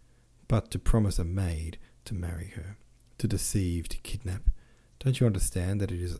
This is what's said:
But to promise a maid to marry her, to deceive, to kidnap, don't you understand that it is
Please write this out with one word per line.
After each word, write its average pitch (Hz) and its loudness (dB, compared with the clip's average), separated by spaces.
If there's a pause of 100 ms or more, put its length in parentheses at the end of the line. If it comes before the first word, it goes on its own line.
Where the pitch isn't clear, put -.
(480)
But - 2
to - -2
promise 104 6
a 82 2
maid 85 -2 (280)
to - -8
marry 85 -4
her, 98 -12 (400)
to 113 2
deceive, 90 0
to - -2
kidnap, - -4 (500)
don't 131 0
you 127 6
understand 98 0
that 95 -2
it 87 -4
is 87 -6